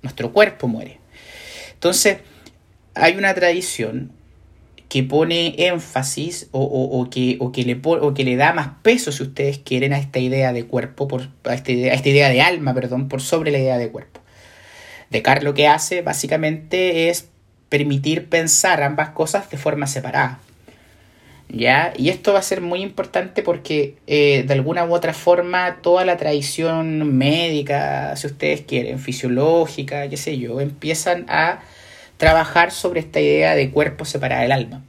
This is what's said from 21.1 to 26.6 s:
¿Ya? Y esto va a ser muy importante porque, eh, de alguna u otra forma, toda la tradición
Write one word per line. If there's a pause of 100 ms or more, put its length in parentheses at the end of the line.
¿Ya?
Y
esto
va
a
ser
muy
importante
porque, (140)
eh,
de
alguna
u
otra
forma,
toda
la
tradición